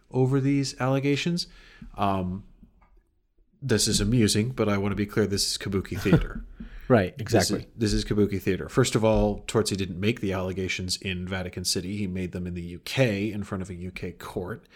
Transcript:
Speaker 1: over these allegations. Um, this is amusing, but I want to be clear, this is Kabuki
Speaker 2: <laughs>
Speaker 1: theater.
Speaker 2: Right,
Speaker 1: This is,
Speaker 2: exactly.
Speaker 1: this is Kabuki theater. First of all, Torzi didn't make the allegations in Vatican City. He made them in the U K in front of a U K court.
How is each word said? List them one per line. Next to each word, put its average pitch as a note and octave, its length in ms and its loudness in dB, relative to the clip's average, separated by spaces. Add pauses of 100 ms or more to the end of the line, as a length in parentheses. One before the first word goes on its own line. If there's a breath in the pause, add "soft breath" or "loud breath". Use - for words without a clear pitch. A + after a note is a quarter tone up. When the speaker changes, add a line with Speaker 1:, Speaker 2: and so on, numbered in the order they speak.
(100)
Speaker 1:
over C3 300 2
these C#3 400 0
allegations. C#3 640 0 (500 loud breath)
Um, F#2+ 460 0 (1160)
this A#2 280 2
is G2+ 120 2
amusing, G#2+ 500 4
but A2+ 180 0
I G2+ 100 2
want G2+ 140 0
to F#2 40 -2
be G2+ 100 0
clear, G#2 200 2
this F#2+ 240 -2
is - 80 -4
Kabuki F#2 420 -4
Speaker 2:
<laughs> - 0 -
Speaker 1:
theater. - 440 2 (440 loud breath)
Speaker 2:
Right, G#2 300 4
Speaker 1:
This A2 100 -8
is, A#2 60 4 (160)
Speaker 2:
exactly. - 160 -2 (100)
Speaker 1:
this G#2+ 160 2
is G#2+ 120 2
Kabuki G2+ 360 2
theater. F2+ 280 -2
First - 260 2
of A2 100 2
all, G#2 420 4
Torzi G#2+ 300 2
didn't F2 240 -4
make G#2 200 0
the F#2+ 120 -2
allegations F#2 640 -4
in F2+ 320 -6
Vatican F#2 360 -6
City. F#2+ 320 -2
He G#2 100 -2
made F2+ 260 -4
them F2+ 140 -6
in F2 80 -6
the F2 80 -6
U F2 220 -12
K G#2+ 460 0
in G2+ 140 -6
front F#2+ 180 -6
of F2+ 60 -8
a F#2+ 60 -10
U F2+ 160 -8
K F2+ 220 -10
court. - 640 -8